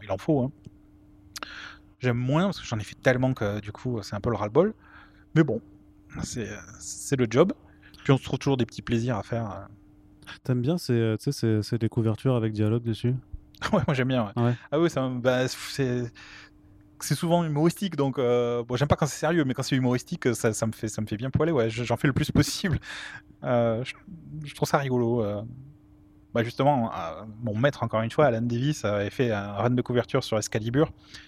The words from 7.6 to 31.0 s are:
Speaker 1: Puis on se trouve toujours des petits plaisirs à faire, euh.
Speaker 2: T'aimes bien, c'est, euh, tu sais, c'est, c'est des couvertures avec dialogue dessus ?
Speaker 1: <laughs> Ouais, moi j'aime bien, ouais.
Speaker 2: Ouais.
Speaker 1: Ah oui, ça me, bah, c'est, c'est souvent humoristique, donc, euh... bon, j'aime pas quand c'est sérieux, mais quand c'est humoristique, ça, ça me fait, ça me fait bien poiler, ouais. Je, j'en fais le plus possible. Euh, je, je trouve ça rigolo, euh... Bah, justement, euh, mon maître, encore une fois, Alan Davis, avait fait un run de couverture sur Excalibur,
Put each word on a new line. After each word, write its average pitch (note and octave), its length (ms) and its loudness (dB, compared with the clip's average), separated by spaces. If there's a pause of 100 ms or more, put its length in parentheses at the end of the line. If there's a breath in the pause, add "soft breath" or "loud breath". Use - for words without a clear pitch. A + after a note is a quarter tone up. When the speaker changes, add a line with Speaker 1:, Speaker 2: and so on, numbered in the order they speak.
Speaker 1:
Puis - 80 4
on C3 60 8
se - 60 -8
trouve - 160 -4
toujours C#3 180 2
des A#2+ 80 2
petits - 160 -8
plaisirs A#2+ 340 -2
à G2 80 -4
faire, A2+ 280 -6
euh. F#2+ 140 -12 (800 loud breath)
Speaker 2:
T'aimes B2 180 0
bien, D3+ 160 0
c'est, - 140 -4
euh, A2+ 240 4
tu - 80 -8
sais, C#3+ 80 0
c'est, A2 320 2
c'est A#2+ 140 -2
des A2 120 0
couvertures A2+ 460 2
avec A2 160 0
dialogue G#2+ 320 2
dessus ? A#2 320 0 (460)
Speaker 1:
<laughs> - 120 -6
Ouais, F#3+ 140 4
moi D#3+ 80 0
j'aime C3 140 2
bien, B2 160 0 (100)
ouais. A#2+ 80 2
Speaker 2:
Ouais. A#2+ 100 4 (180 loud breath)
Speaker 1:
Ah C#3+ 80 2
oui, E3+ 100 4
ça C3 200 -2
me, B2+ 100 -4
bah, B2+ 280 2
c'est, B2 640 -4 (880 loud breath)
c'est - 160 -2
souvent E3+ 280 2
humoristique, D#3+ 520 0
donc, C#3 240 0
euh... A#2+ 440 2
bon, B2 120 -4
j'aime C#3+ 120 2
pas F#3 80 2
quand D#3+ 120 2
c'est - 100 -8
sérieux, D#3+ 280 2
mais C3 100 0
quand C3 80 -4
c'est - 120 0
humoristique, B2+ 600 0
ça, A2+ 180 2
ça A2+ 140 -2
me A2 60 -2
fait, - 140 -6
ça G#2+ 140 -6
me G#2+ 60 -4
fait G#2+ 100 -4
bien C3 140 -6
poiler, D#3 200 2
ouais. A#2 180 2
Je, A2+ 140 -4
j'en A#2 140 0
fais - 100 2
le C3 60 4
plus - 180 0
possible. - 480 2 (640 loud breath)
Euh, A#2+ 400 2
je, - 120 -10 (500)
je C#3+ 80 -12
trouve - 140 0
ça E3+ 100 2
rigolo, B2 460 2
euh... G2+ 180 -2 (920)
Bah, A#2 80 4
justement, B2 480 2
euh, E2 320 -8 (180)
mon A2 140 -2
maître, C#3 260 0
encore A2 200 0
une A2+ 100 -2
fois, D3+ 160 6
Alan A2+ 140 2
Davis, A#2+ 440 -2
avait G2+ 240 0
fait B2 220 0
un G2+ 220 -2
run G#2+ 180 2
de B2 100 4
couverture B2 420 0
sur - 140 -2
Excalibur, A#2 540 0 (360 loud breath)